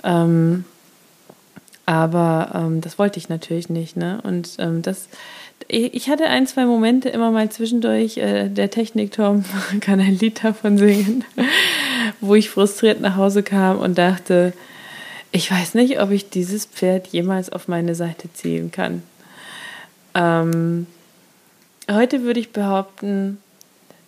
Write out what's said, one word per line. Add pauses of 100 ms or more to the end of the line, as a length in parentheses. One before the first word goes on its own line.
Ähm, (1200)
aber,
ähm,
das
wollte
ich
natürlich
nicht,
ne?
Und,
ähm,
das, (600)
ich,
ich
hatte
ein,
zwei
Momente
immer
mal
zwischendurch,
äh,
der
Technik-Tom (180)
<laughs>
kann
ein
Lied
davon
singen, (960)
wo
ich
frustriert
nach
Hause
kam
und
dachte, (760)
„Ich
weiß
nicht,
ob
ich
dieses
Pferd
jemals
auf
meine
Seite
ziehen
kann.“ (1120)
Ähm, (1040)
heute
würde
ich
behaupten, (680)